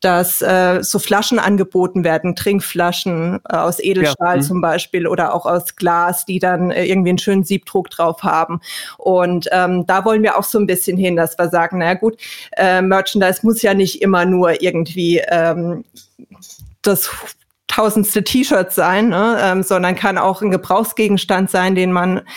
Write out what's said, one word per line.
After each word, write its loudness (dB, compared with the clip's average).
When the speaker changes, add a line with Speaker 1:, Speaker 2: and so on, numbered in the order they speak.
Speaker 1:
dass, 2
äh, 2
so -2
Flaschen 0
angeboten 0
werden, 0
Trinkflaschen, -2
äh, -2
aus -2
Edelstahl 0
Speaker 2:
Ja, 0
mhm. -2
Speaker 1:
zum -2
Beispiel -2
oder 0
auch -4
aus -2
Glas, 0
die -4
dann, 0
äh, -2
irgendwie 2
einen 2
schönen 0
Siebdruck -4
drauf -2
haben. -2
Und, 0
ähm, 0
da 0
wollen 2
wir 2
auch -2
so -2
ein 2
bisschen -2
hin, 0
dass 0
wir 0
sagen, 0
na 0
ja, 2
gut, -2
äh, 2
Merchandise 2
muss 2
ja 2
nicht 0
immer 4
nur 2
irgendwie, 0
ähm, -2
das 0
tausendste 0
T-Shirt 0
sein, 2
ne? 2
Ähm, 2
sondern 0
kann -2
auch 0
ein 0
Gebrauchsgegenstand 0
sein, 0
den 2
man, 0